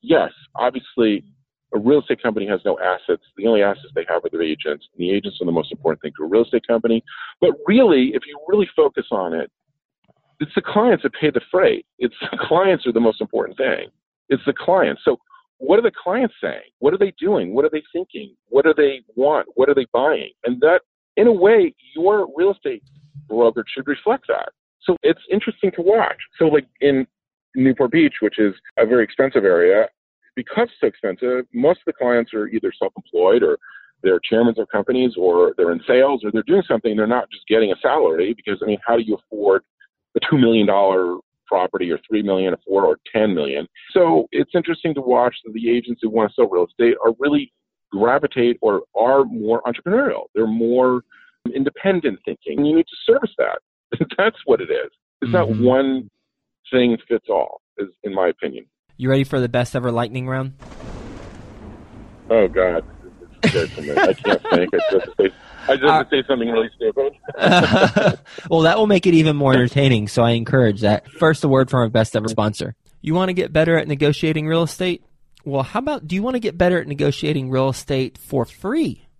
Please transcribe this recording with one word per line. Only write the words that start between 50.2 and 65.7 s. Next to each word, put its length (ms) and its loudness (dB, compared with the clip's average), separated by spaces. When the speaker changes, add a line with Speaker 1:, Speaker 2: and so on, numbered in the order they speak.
Speaker 1:
They're 120 0
more 540 0
independent 720 -2
thinking. 320 -10
And 80 0
you 100 2
need 100 2
to 260 -4
service 260 0
that. 220 -4
<laughs> 80 -8
That's 260 0
what 160 2
it 100 -8
is. 200 -4
It's 100 -4
not 160 2
Speaker 2:
Mm-hmm. 160 0
Speaker 1:
one 460 0
thing 260 2
fits 220 -2
all, 320 -4
is 100 -8
in 100 -8
my 160 0
opinion. 380 -8
Speaker 2:
You 120 -4
ready 160 2
for 140 -4
the 100 -2
best 280 -4
ever 160 -4
lightning 340 -4
round? 280 -8
Speaker 1:
Oh, 200 4
God. 360 -2
This 280 -20
is 200 -2
scary 180 -2
for 140 -14
me. 100 -10
I 220 2
can't 360 -4
think. 240 0
I 40 2
just 120 0
have 140 0
to 160 -16
say, 100 2
I 80 2